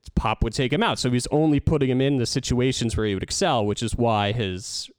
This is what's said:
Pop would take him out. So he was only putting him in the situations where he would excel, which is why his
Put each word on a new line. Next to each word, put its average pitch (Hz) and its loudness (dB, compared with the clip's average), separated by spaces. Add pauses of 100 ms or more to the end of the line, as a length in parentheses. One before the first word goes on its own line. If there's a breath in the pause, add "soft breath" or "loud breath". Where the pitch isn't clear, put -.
(160)
Pop - 0
would 117 0
take 127 -2
him 175 0
out. 151 0
So 127 0
he 123 2
was 123 -2
only 151 2
putting 139 2
him 127 2
in 139 2
the 120 0
situations 123 0
where 110 0
he 101 0
would 95 -4
excel, 139 0
which 104 -2
is 117 -2
why 107 2
his 98 -6